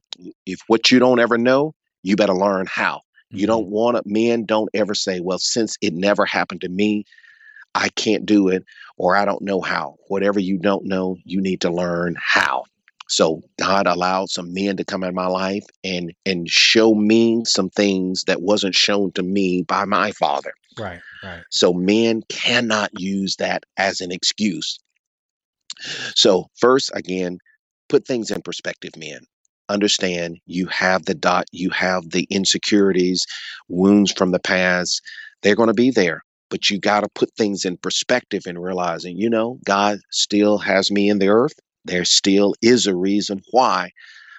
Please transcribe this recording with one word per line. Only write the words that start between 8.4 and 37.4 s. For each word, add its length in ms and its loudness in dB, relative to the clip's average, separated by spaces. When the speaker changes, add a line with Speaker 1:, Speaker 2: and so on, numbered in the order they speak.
Speaker 1:
it," 140 0
or, 180 2
"I 100 2
don't 180 -2
know 180 -2
how." 340 -6
Whatever 320 0
you 180 0
don't 280 0
know, 400 -2
you 160 -4
need 200 -2
to 100 0
learn 480 -2
how. 440 0
So 320 0
God 300 0
allowed 420 0
some 240 -10
men 240 -2
to 80 -8
come 180 -6
in 120 -6
my 120 -4
life 360 -4
and, 300 -6
and 240 -4
show 440 4
me 520 4
some 240 0
things 560 0
that 160 -2
wasn't 340 0
shown 380 0
to 100 -4
me 400 0
by 220 -2
my 260 0
father. 400 -2
Speaker 2:
Right, 220 -10
right. 260 -14
Speaker 1:
So 220 2
men 560 2
cannot 720 -2
use 380 -4
that 260 -4
as 240 -2
an 100 -8
excuse. 640 -4
So 400 4
first, 380 4
again, 460 -4
put 160 2
things 260 -4
in 100 -4
perspective, 560 -10
men. 220 -16
Understand 760 -2
you 220 -4
have 380 0
the 100 -4
dot, 360 0
you 200 -4
have 380 -2
the 200 -2
insecurities, 960 2
wounds 440 4
from 200 0
the 80 0
past. 640 0
They're 120 4
gonna 180 4
be 180 4
there, 320 0
but 200 -4
you 100 -2
gotta 300 0
put 260 -2
things 300 -2